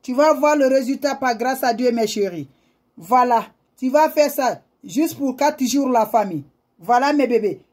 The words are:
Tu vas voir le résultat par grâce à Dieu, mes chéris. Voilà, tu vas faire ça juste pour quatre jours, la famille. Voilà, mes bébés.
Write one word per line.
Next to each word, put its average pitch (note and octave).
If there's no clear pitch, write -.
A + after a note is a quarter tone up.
Tu B3+
vas D4+
voir D4
le C4+
résultat C4+
par B3
grâce B3+
à A#3
Dieu, B3
mes A3+
chéris. F3+
Voilà, A#3+
tu B3+
vas D4+
faire D4
ça B3
juste C4+
pour C4
quatre D4
jours, C4
la A3+
famille. G3
Voilà, B3
mes C#4+
bébés. G#3